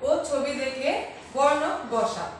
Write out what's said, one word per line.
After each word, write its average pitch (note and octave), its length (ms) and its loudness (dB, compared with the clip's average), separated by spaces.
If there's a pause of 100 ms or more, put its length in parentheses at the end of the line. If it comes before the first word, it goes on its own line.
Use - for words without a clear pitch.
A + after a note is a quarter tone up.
ও - 20 2 (200)
ছবি C#4+ 240 0 (100)
দেখে C4 280 -2 (440)
বর্ণ D4 280 4 (300)
বসা। G#3 320 0 (140)